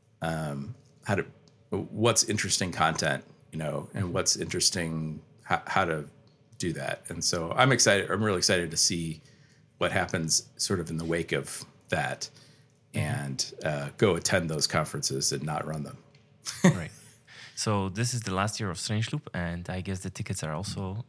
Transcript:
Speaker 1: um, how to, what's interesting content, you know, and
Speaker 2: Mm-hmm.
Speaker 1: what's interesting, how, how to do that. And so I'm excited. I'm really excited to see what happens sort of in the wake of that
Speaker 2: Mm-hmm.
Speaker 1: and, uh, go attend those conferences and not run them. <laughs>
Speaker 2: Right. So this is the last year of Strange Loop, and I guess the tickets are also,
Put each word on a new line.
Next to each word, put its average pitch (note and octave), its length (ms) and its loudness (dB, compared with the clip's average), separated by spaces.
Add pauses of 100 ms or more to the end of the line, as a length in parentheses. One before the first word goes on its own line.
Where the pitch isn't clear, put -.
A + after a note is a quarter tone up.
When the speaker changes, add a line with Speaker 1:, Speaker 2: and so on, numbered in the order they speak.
(220)
Speaker 1:
um, D#2 540 -4 (300)
how G#2 100 2
to, F2 100 0 (440)
what's G#2+ 560 2
interesting G2 480 0
content, D#2+ 500 2 (300)
you D#2+ 60 -6
know, D2+ 340 -4
and G2 120 -2
Speaker 2:
Mm-hmm. F2 80 -4
Speaker 1:
what's F2+ 220 2
interesting, D#2+ 840 -2 (220)
how, - 240 0
how F#2+ 160 2
to D#2 220 0 (540)
do F2 140 0
that. C#2 360 -4
And E2+ 160 -6
so E2+ 320 0
I'm C3 160 8
excited. G2+ 360 6
I'm G2+ 140 2
really G#2 140 4
excited F2 340 2
to D#2+ 60 -2
see E2 420 0 (600)
what F2 120 2
happens F2+ 520 0 (120)
sort G2 240 0
of E2 100 -4
in E2 80 -4
the D#2+ 60 -4
wake E2 300 0
of D2 320 -4 (240)
that C#2+ 400 -2 (640)
Speaker 2:
Mm-hmm. - 60 -2
Speaker 1:
and, C#2+ 540 -2 (120)
uh, D2 320 -2
go G2 180 6
attend E2 340 2
those D#2 180 0
conferences D2+ 680 0
and C2+ 100 -4
not D2+ 240 -4
run D2+ 160 -6
them. - 140 -12 (380)
<laughs> - 280 -4
Speaker 2:
Right. G2 280 6 (640)
So G2+ 340 0
this A#2 240 0
is A#2+ 80 -2
the F#2+ 120 -4
last G2 260 0
year G#2 100 -2
of E2 100 -4
Strange G#2+ 320 -2
Loop, - 220 -6
and F2 360 -4
I F#2 120 -4
guess F#2+ 180 -4
the F#2 100 -6
tickets - 340 -6
are D#2 100 -4
also, G2 560 -4